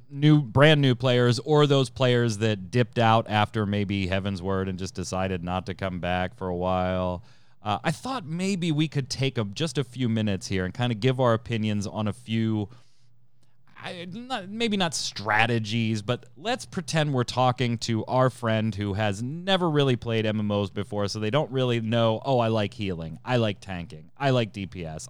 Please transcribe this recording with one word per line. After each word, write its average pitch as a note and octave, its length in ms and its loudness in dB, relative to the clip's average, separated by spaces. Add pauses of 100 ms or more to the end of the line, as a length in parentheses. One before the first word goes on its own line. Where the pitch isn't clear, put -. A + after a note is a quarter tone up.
(100)
new, D3 320 6
brand C#3+ 380 6
new C3+ 140 4
players B2 460 4
or D3 260 4
those C3+ 240 4
players A#2+ 480 2
that G#2 320 -2
dipped B2 280 0
out A2+ 300 6
after G#2+ 380 2
maybe G2+ 400 0
Heaven's F#2+ 360 -2
Word F#2+ 260 -2
and F#2 100 -6
just F#2 160 -8
decided F#2 500 -4
not F2+ 220 -4
to F#2 80 -6
come F#2 260 -6
back F2+ 360 -2
for F#2+ 120 -6
a F2+ 80 -4
while, F#2 640 -2 (400)
uh, G#2 220 -2
I E3+ 60 -2
thought B3 360 -6
maybe F3 460 -2
we D#3 160 0
could C#3 220 -4
take C3+ 280 -2
a, A2 60 0
just C#3 340 -6
a C3+ 60 0
few B2 240 -4
minutes G#2+ 400 0
here F#2+ 160 -2
and F2+ 100 -6
kinda B2 200 -2
give B2 260 0
our A#2+ 140 4
opinions G#2+ 520 -2
on G#2 220 -4
a G2 40 -2
few, A2 560 -2 (1120)
I, F3+ 280 -12
not, A3+ 380 -8
maybe A3 280 -2
not F3+ 180 0
strategies, A2 1080 2
but A#2+ 240 -4 (100)
let's A3 300 -4
pretend D#3 480 -2
we're B2 100 2
talking B2 540 2
to A2 280 -2
our B2+ 240 4
friend A2 440 0
who G2+ 200 -2
has G#2 280 0
never F3 480 -2
really C#3 260 2
played A2+ 300 -2
M G#2+ 120 0
M G#2 120 0
Os G2+ 200 0
before, G2+ 380 -4
so G#2+ 100 -6
they G#2+ 120 -2
don't C3 200 0
really B2 300 0
know, A2+ 440 2
"Oh, C3 160 2
I A2+ 80 2
like G#2+ 260 0
healing, E2 500 -6
I B2+ 120 0
like G#2+ 240 0
tanking, E2 580 -12
I C#3 120 0
like A#2+ 220 0
D G2 140 -8
P F2 180 -10
S, D#2+ 260 -12